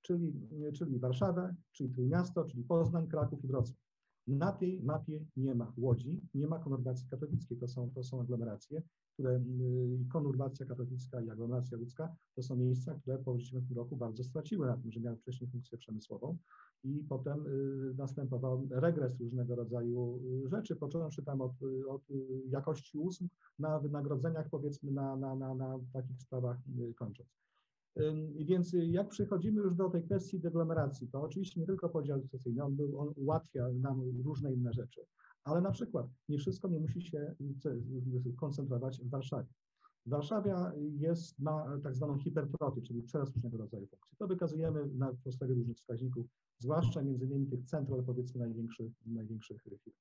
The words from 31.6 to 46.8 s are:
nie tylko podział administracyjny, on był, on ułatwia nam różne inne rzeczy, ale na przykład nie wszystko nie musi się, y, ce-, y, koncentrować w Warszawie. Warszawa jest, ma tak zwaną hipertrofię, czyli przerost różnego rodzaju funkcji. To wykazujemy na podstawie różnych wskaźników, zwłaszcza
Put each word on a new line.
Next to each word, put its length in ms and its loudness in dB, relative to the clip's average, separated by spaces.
nie 60 2
tylko 220 0
podział 260 2
administracyjny, 500 0
on 120 2
był, 240 0
on 160 0
ułatwia 520 2
nam 340 2
różne 280 0
inne 200 2
rzeczy, 340 -6
ale 160 4
na 100 4
przykład 360 -2
nie 100 2
wszystko 300 -2
nie 120 2
musi 220 0
się, 380 -4
y, 200 -4
ce-, 200 0
y, 100 -2
koncentrować 640 -2
w 100 -4
Warszawie. 380 -2
Warszawa 680 2
jest, 400 0
ma 440 0
tak 120 -2
zwaną 240 0
hipertrofię, 640 0
czyli 200 -4
przerost 320 -2
różnego 240 -2
rodzaju 280 -6
funkcji. 320 -20
To 80 -2
wykazujemy 680 0
na 180 2
podstawie 300 0
różnych 220 2
wskaźników, 500 -2
zwłaszcza 440 4